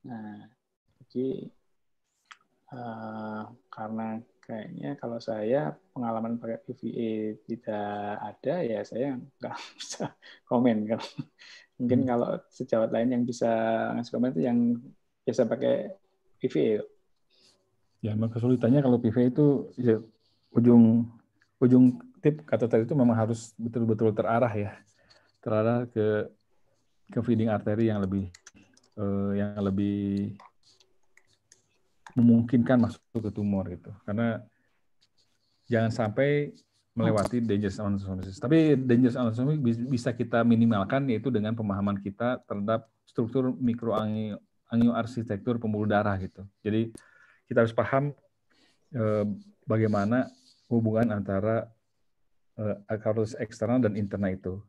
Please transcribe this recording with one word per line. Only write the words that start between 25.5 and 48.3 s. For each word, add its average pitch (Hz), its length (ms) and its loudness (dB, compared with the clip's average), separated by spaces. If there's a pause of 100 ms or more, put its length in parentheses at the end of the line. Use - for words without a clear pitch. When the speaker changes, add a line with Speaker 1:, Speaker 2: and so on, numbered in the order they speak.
Speaker 2:
ke, 107 400 0 (840)
ke 120 80 -2
feeding 110 320 0
artery 107 400 0
yang 104 80 -2
lebih, 98 320 -2 (640)
eh, 101 400 -2
yang 104 240 -4
lebih 101 720 -2 (1900)
memungkinkan 117 640 6
masuk 107 180 -4 (140)
ke 104 160 -4
tumor 101 400 -2
gitu. 90 320 -14
Karena 113 400 -4 (1300)
jangan 113 240 2
sampai 139 560 0 (480)
melewati 113 400 0
Speaker 3:
Hmm. 117 80 0
Speaker 2:
dangerous 101 320 0
anastomosis. 95 640 -6
Tapi 156 320 4
dangerous 123 400 4
anastomosis 127 480 0
bis-, 117 240 0
bisa 127 240 -2
kita 117 320 0
minimalkan 117 640 4
yaitu 120 240 -2
dengan 110 240 0
pemahaman 101 480 -2
kita 120 400 -4
terhadap 110 480 -4 (160)
struktur 127 480 -2
mikroangio-, 110 880 -2 (240)
angioarsitektur 113 960 0
pembuluh 107 240 -2
darah 104 320 2
gitu. 92 240 -10 (240)
Jadi 113 240 0 (560)
kita 123 160 2
harus 113 100 2
paham, 135 380 0 (840)